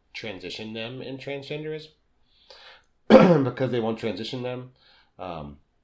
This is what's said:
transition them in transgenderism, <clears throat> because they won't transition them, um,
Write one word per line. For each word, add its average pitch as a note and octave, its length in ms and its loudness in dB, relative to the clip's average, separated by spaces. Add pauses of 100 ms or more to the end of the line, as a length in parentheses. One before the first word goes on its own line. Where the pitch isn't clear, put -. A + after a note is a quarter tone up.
(120)
transition G#2 640 -10
them A#2 280 -10
in C3 160 -10
transgenderism, D3+ 720 -10 (1200)
<clears throat> - 0 -
because C#3 600 8
they B2 100 0
won't A2 180 -2
transition A2+ 440 -6
them, B2+ 280 -10 (480)
um, D#2 400 -12 (260)